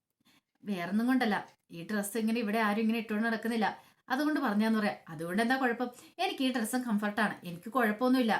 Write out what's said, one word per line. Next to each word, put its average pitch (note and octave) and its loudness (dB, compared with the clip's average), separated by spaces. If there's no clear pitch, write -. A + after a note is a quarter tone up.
വേറൊന്നും F#3+ -2
കൊണ്ടല്ല, B3 2
ഈ E3+ -12
ഡ്രസ്സ് G#3 -4
ഇങ്ങനെ A3+ 0
ഇവിടെ A3 0
ആരും G#3+ 0
ഇങ്ങനെ A3+ 2
ഇട്ടുകൊണ്ട് A3 -2
നടക്കുന്നില്ല, A3+ 0
അതുകൊണ്ട് D4 0
പറഞ്ഞാന്ന് A3 2
പറയാം." G#3 0
"അതുകൊണ്ട് E3+ -4
എന്താ B3 2
കുഴപ്പം? B3 0
എനിക്ക് F4 -2
ഈ C4 2
ഡ്രസ്സും A#3+ -2
കംഫർട്ടാണ്, G#3 0
എനിക്ക് E3+ -10
കുഴപ്പമൊന്നുമില്ല, A#3+ 4